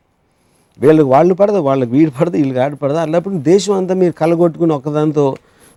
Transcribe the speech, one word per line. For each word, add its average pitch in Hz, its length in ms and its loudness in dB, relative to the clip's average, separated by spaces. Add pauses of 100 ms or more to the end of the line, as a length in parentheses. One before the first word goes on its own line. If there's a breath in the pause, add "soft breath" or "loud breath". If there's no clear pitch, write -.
(800)
వీళ్ళకి 151 280 4
వాళ్ళు 160 280 4
పడదు, 202 220 0
వాళ్ళకి 135 340 -2
వీడు 151 200 2
పడదు, 170 260 0
వీళ్ళకి 135 220 -2
ఆడు 139 180 -2
పడదు. 143 200 -4
అన్నప్పుడు 170 380 -4
దేశం 180 380 0
అంతా 185 220 -2
మీరు 180 180 0
కలగొట్టుకుని 165 600 0
ఒక్కదాంతో 147 640 -2 (400 soft breath)